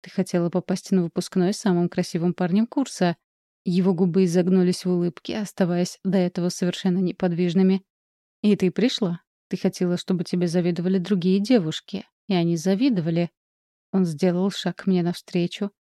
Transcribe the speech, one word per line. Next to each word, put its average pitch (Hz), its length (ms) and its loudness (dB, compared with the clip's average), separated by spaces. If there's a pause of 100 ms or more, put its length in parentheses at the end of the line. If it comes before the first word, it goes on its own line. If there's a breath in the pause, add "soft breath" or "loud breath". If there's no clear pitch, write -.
«Ты - 100 -20
хотела 175 400 -2
попасть - 400 -4
на 185 140 4
выпускной 180 500 -2
с - 40 -10
самым 175 300 0
красивым 175 460 -2
парнем 185 320 0
курса». - 500 -2 (480)
Его 185 300 2
губы 185 300 2
изогнулись 180 600 2
в 180 60 0
улыбке, 175 480 -2
оставаясь 180 640 -2
до 190 160 0
этого 180 300 0
совершенно 180 500 -2
неподвижными. 180 880 2 (580)
«И 208 140 4
ты 180 160 0
пришла. 185 480 -2 (280)
Ты 190 80 -4
хотела, 180 400 -2
чтобы 180 280 -2
тебе 175 240 -2
завидовали 180 500 0
другие 185 400 0
девушки. 196 680 -2 (220)
И 196 80 0
они 170 220 2
завидовали». 175 720 0 (640)
Он 190 120 2
сделал 180 460 0
шаг - 380 -6
мне 180 160 2
навстречу, 175 680 -4 (220)